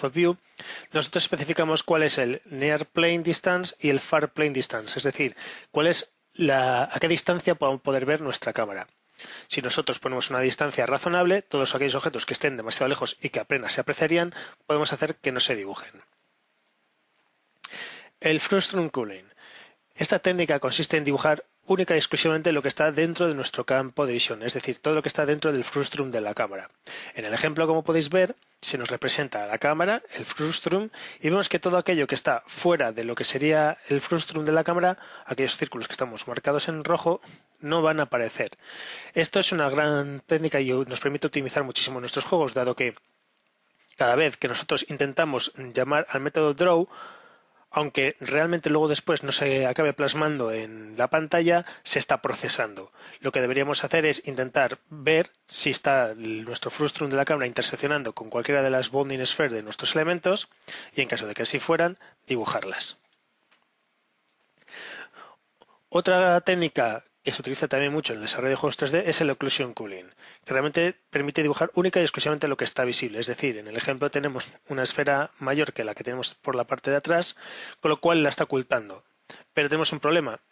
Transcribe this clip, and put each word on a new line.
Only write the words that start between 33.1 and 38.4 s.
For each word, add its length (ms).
que 100
sería 540
el 120
frustrum 440
de 80
la 120
cámara, 340
aquellos 300
círculos 300
que 60
estamos 340
marcados 420
en 140
rojo, 380
no 220
van 180
a 40
aparecer. 540